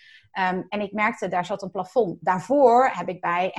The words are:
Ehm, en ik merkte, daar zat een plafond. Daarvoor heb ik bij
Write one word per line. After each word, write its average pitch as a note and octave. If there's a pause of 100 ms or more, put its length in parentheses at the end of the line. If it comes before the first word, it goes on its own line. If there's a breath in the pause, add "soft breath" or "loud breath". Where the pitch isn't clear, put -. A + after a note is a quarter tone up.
(320 soft breath)
Ehm, F#3
en G#3
ik G3
merkte, G#3+
daar F3+
zat G3
een F#3+
plafond. F#3
Daarvoor B3
heb F3+
ik F3+
bij F3